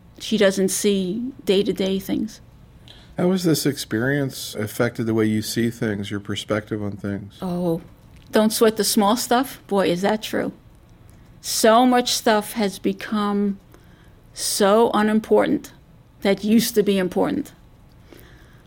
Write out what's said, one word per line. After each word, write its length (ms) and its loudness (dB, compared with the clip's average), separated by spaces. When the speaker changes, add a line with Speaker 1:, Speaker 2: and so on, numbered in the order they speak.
Speaker 1:
she 180 -2
doesn't 320 4
see 640 -2
day-to-day 540 0
things. 420 -6
Speaker 2:
How 140 2
has 120 0
this 220 2
experience 880 -2
affected 500 -4
the 80 0
way 120 2
you 160 0
see 280 -2
things, 420 -4
your 80 -4
perspective 640 -6
on 100 -6
things? 480 -8
Speaker 1:
Oh, 400 -4
don't 220 2
sweat 240 4
the 60 0
small 320 2
stuff. 520 -2
Boy, 220 2
is 120 -2
that 200 0
true. 300 -6
So 440 4
much 280 2
stuff 400 0
has 260 -2
become 800 -2
so 600 2
unimportant 800 0
that 220 0
used 320 2
to 80 4
be 140 0
important, 540 -2